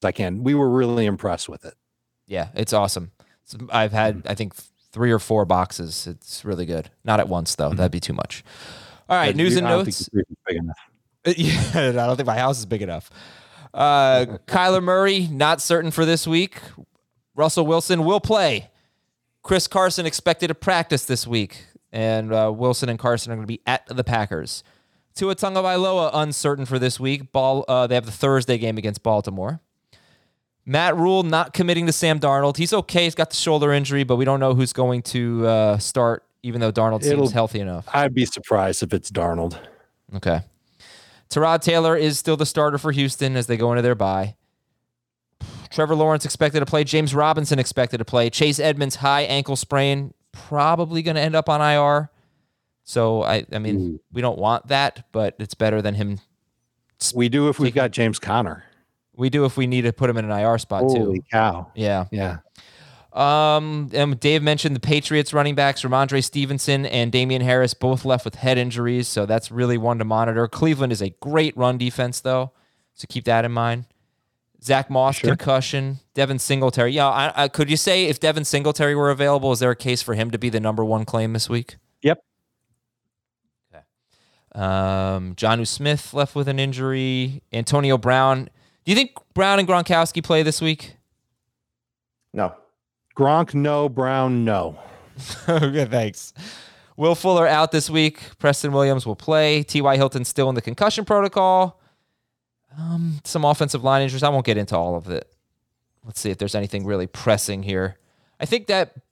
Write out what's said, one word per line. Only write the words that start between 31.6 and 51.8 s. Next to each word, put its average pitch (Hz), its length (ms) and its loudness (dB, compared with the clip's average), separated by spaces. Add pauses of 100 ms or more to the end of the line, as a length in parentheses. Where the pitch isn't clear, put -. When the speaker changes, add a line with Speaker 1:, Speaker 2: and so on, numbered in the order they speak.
Speaker 2:
to 160 60 4
Sam 156 260 2
Darnold. 139 380 2
He's 165 160 -2
okay. 175 320 2
He's 165 100 0
got 160 160 -2
the - 60 -6
shoulder 147 360 2
injury, 143 320 0
but 123 120 2
we 127 80 2
don't 135 160 2
know 131 140 4
who's 127 180 2
going 127 300 0
to, 117 440 -2
uh, 107 320 4
start, 117 460 0 (180)
even 120 180 -6
though 110 120 2
Darnold 110 300 2
seems 147 100 2
Speaker 1:
It'll, 139 180 2
Speaker 2:
healthy 110 300 0
enough. 90 320 -6
Speaker 1:
I'd 143 220 2
be 123 120 2
surprised 95 560 -2
if 98 100 -4
it's - 180 -2
Darnold. 85 480 -2 (560)
Speaker 2:
Okay. 90 260 0 (880)
Tyrod 160 300 2
Taylor 165 360 2
is 151 220 0
still 160 180 0
the 143 100 0
starter 147 320 0
for 156 140 -2
Houston 135 440 -2
as 120 100 -2
they 120 100 0
go 117 160 2
into 120 100 2
their 123 120 2
bye. 98 400 -2 (1400)
Trevor 156 240 0
Lawrence 156 300 2
expected 147 360 0
to 139 60 0
play. 151 180 0
James 151 300 0
Robinson 151 440 2
expected 123 400 -2
to 113 60 -6
play. 117 260 2
Chase 143 300 0
Edmonds, 143 360 0
high 143 260 2
ankle 139 340 -2
sprain, 139 580 -2 (180)
probably 160 720 0
gonna 156 180 -2
end 156 160 0
up 160 120 0
on 151 120 2
I 147 160 4
R. 147 340 2 (760)